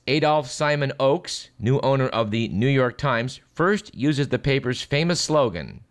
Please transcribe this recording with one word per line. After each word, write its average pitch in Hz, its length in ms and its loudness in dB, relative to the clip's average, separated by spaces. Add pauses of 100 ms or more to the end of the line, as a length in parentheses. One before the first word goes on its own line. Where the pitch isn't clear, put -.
Adolph 151 420 2
Simon 147 480 -2
Oakes, 143 520 -2 (100)
new 131 220 2
owner 135 260 2
of 110 240 -2
the 113 160 0
New 107 200 0
York 131 300 2
Times, 127 400 -2 (160)
first 196 400 0
uses 139 340 0
the 123 120 -2
paper's 131 420 -2
famous 165 380 -2
slogan, 90 720 -2